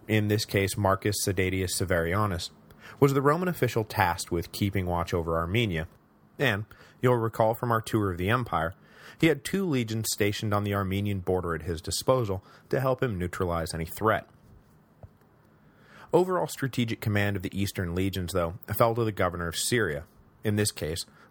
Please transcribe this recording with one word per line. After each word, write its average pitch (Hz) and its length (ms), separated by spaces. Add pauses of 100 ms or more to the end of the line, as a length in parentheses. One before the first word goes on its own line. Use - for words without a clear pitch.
in 107 220
this 107 160
case 98 320
Marcus 98 480
Sedatius 92 520
Severianus, 92 720 (500)
was 139 120
the 139 100
Roman 165 260
official 120 340
tasked 90 480
with 85 220
keeping 95 340
watch 85 260
over 82 240
Armenia, 85 520 (500)
and, 107 260 (380)
you'll 123 140
recall 113 380
from 120 180
our 110 80
tour 101 320
of 85 60
the 92 120
empire, 85 440 (460)
he 165 80
had 139 160
two 196 200
legions 113 480
stationed 104 400
on 101 120
the 101 100
Armenian 101 460
border 87 340
at 78 80
his 80 180
disposal 110 640 (260)
to 139 120
help 131 200
him 120 160
neutralize 87 560
any 82 120
threat. 101 420 (1900)
Overall 175 360
strategic 120 520
command 104 360
of 90 60
the 92 140
eastern 95 380
legions, 92 380
though, 87 220 (120)
fell 117 300
to 117 80
the 107 80
governor 87 340
of 82 100
Syria, 92 480 (380)
in 107 140
this 104 160
case, 80 340 (240)